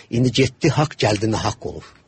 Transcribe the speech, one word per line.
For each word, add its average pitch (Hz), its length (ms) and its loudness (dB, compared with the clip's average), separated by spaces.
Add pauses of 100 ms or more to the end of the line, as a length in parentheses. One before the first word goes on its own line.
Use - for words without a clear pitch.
indi 123 240 0
getdi 131 400 2
haqq, 147 280 -2
gəldi 107 320 0
nahaq 92 400 -4
olur. - 160 -14 (200)